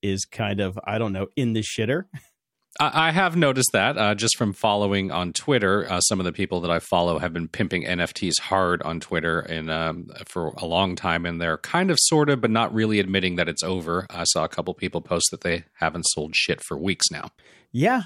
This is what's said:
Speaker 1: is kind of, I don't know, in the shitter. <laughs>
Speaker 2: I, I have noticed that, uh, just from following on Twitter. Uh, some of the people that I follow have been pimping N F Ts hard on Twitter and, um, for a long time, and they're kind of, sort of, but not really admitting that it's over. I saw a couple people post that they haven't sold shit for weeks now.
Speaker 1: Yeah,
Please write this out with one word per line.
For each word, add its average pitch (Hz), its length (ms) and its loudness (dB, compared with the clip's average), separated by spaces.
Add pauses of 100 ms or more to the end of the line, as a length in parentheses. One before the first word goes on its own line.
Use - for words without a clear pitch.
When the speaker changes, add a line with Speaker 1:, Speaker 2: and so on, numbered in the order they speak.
Speaker 1:
is 98 240 -2
kind 101 340 -4
of, 98 240 -4
I 107 140 -4
don't 110 160 -2
know, 95 220 -4
in 120 180 0
the 110 80 0
shitter. 123 500 -2
<laughs> - 680 -14
Speaker 2:
I, 160 300 2
I - 20 2
have 170 240 4
noticed 135 380 4
that, 113 260 4
uh, 107 160 4
just 110 200 0
from 104 160 2
following 101 600 2
on 87 200 -2
Twitter. 101 560 2
Uh, 90 140 0
some 98 180 2
of 90 60 -2
the 87 60 -2
people 92 300 -2
that 85 100 0
I 82 80 2
follow 87 400 2
have 82 140 -2
been 85 140 -4
pimping 90 380 -2
N 90 140 -2
F 85 160 -2
Ts 87 240 0
hard 90 420 2
on 80 180 -4
Twitter 82 420 -2
and, 80 280 -6
um, 82 380 -4 (180)
for 82 220 -6 (100)
a 90 80 -8
long 90 300 0
time, 85 320 0
and 85 120 -6
they're 82 200 -2
kind 180 320 0
of, 147 100 2
sort 151 300 4
of, 127 100 0
but 117 80 2
not 113 240 2
really 110 260 2
admitting 92 360 2
that 87 120 2
it's 80 140 -2
over. 87 480 -2
I 85 140 -6
saw 80 200 2
a 80 60 0
couple 87 240 -4
people 87 280 -4
post 85 280 0
that - 120 -10
they 85 240 -2 (100)
haven't 80 320 -2
sold 78 280 -4
shit - 320 0
for 73 120 -6
weeks 90 320 -2
now. - 180 -12 (440)
Speaker 1:
Yeah, 208 320 2